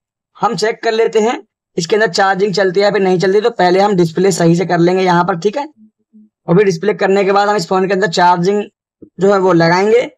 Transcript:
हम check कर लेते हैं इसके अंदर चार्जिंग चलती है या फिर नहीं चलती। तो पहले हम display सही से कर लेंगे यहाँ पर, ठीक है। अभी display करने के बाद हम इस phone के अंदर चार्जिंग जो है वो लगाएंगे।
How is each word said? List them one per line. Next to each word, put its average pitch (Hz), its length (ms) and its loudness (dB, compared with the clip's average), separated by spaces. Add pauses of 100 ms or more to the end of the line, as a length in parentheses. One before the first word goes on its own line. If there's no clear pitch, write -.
(360)
हम 208 200 -2
check 214 260 -4
कर 220 100 -2
लेते 220 280 0
हैं 220 220 -2 (340)
इसके 170 200 -2
अंदर 214 140 0
चार्जिंग 196 440 -2
चलती 190 260 0
है 202 40 2
या 202 60 2
फिर 202 120 -2
नहीं 185 160 0
चलती। 190 220 2
तो 226 120 0
पहले 180 280 2
हम 208 160 0
display 180 360 0
सही 170 240 2
से 180 100 -2
कर 170 120 -2
लेंगे 180 240 2
यहाँ 180 220 2
पर, 180 140 -4
ठीक 202 180 -4
है। 277 100 -6 (840)
अभी 180 160 2
display 190 300 -2
करने 196 300 0
के 190 80 0
बाद 202 160 0
हम 208 80 0
इस 180 120 -6
phone 190 200 0
के 202 60 -2
अंदर 190 160 -2
चार्जिंग 180 520 0 (560)
जो 196 140 2
है 196 80 2
वो 185 140 2
लगाएंगे। 185 460 2 (180)